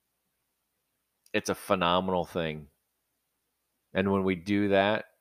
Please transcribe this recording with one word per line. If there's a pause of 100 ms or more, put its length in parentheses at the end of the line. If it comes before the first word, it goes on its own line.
(1300)
It's
a
phenomenal
thing. (1300)
And
when
we
do
that, (160)